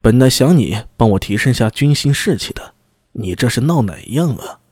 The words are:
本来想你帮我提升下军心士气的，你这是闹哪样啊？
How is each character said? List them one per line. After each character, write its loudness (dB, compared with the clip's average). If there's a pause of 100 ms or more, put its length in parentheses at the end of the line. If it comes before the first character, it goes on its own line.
本 4
来 6
想 2
你 0 (120)
帮 2
我 2
提 -4
升 0
下 0
军 0
心 0
士 -2
气 -10
的， -16 (400)
你 -8
这 0
是 -2
闹 0
哪 -6 (120)
样 -2
啊？ -18 (120)